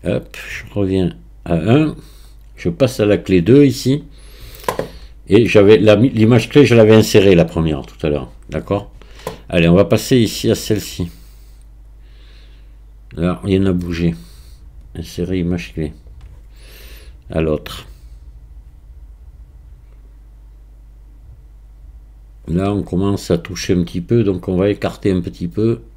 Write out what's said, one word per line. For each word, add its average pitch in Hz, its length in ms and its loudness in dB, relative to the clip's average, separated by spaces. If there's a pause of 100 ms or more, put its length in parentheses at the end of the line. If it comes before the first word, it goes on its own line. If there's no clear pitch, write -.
Hop, - 300 -6 (140)
je - 240 -16
reviens 95 420 -2 (300)
à 85 120 -2
un. 123 400 0 (600)
Je - 140 -4
passe 131 280 -2
à 107 60 2
la 101 140 2
clé 92 240 0
deux 139 240 6
ici. 135 380 -2 (1200)
Et 107 160 4
j'avais 101 320 6
la, 107 200 4
l'image 113 520 2
clé, 147 160 6
je 117 100 4
l'avais 110 200 4
insérée 101 400 4
la 85 100 4
première 80 400 -4
tout - 220 -10
à - 20 0
l'heure. 71 240 -6 (160)
D'accord ? 98 420 -6 (600)
Allez, 85 180 2
on 85 60 6
va 98 100 6
passer 110 320 0
ici 113 340 0
à 104 40 2
celle-ci. - 560 -6 (2000)
Là, 87 320 -4
rien 95 140 2
n'a 95 160 0
bougé. 87 400 -4 (840)
Insérer 90 420 -8
image 87 340 -6
clé. 78 200 -8 (1400)
À 82 100 -4
l'autre. - 460 -6 (4000)
Là, 95 260 -2
on 98 80 -4
commence 95 480 -4
à 85 80 0
toucher - 360 -6
un 87 100 0
petit 87 160 -10
peu, 117 240 0
donc 92 240 -4
on 95 80 -2
va 95 120 0
écarter 101 440 -4
un 92 80 0
petit 87 260 -8
peu. 113 360 -4 (140)